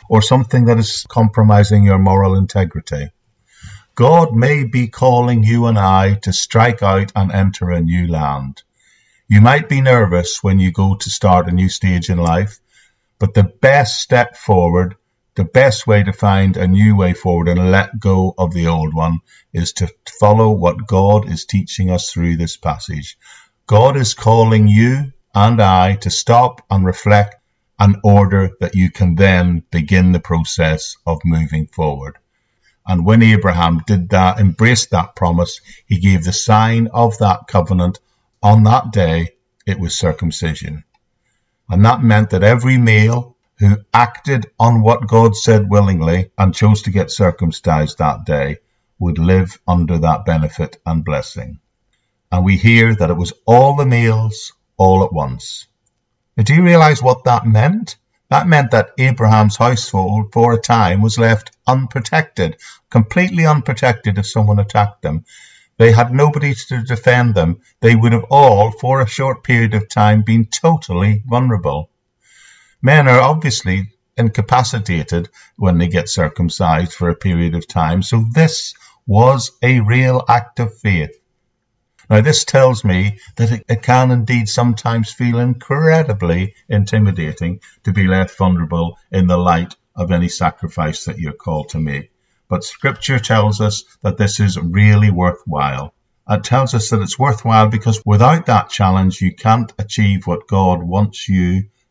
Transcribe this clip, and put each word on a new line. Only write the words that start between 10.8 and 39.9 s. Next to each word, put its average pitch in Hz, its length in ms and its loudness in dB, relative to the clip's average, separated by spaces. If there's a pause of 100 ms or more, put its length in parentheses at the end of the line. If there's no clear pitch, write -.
to - 140 -8
start 90 380 0
a 87 60 -4
new 92 160 0
stage 90 400 -2
in 90 80 -2
life, 85 420 -2 (580)
but 101 160 -2
the 101 120 4
best - 560 0
step 120 340 0
forward, 90 600 -2 (380)
the 95 100 -4
best 107 420 0
way 104 160 2
to 95 80 -4
find 95 460 0
a 92 100 -2
new 101 300 4
way 90 160 0
forward 85 340 -2
and 90 240 0
let 98 260 -2
go 92 400 -2
of 87 160 -2
the 85 140 -4
old 80 260 -4
one 82 260 -2 (340)
is 85 200 -6
to 87 160 -6 (300)
follow 107 320 4
what 90 340 -2
God 101 440 2
is 82 160 -8
teaching 95 440 -4
us 90 220 -4
through 85 240 -2
this 82 220 -6
passage. 73 600 -10 (480)
God 123 300 4
is 127 180 -2
calling 113 540 2
you 123 460 2 (200)
and 107 280 2
I 95 400 2
to 95 80 -6
stop 123 600 0
and 95 160 0
reflect 104 500 0 (440)
in 101 240 4
order 98 560 4
that 87 160 -6
you 92 160 2
can 87 240 -2
then 90 560 2
begin 90 400 2
the 87 80 0
process 80 800 -4 (100)
of 82 160 -4
moving 78 440 -2
forward. 71 500 -8 (680)
And 90 160 -2
when 110 200 6
Abraham 87 640 2
did 92 220 -2
that, 92 300 2
embraced 107 520 0
that 85 240 -4
promise, 85 440 -2 (280)
he 101 100 -2
gave 90 260 2
the 90 80 -4
sign 113 600 0
of 117 240 0
that 98 300 0
covenant. 90 520 -2 (440)
On 107 220 6
that 113 260 2
day, 85 380 0 (360)
it 98 140 -4
was 85 180 -6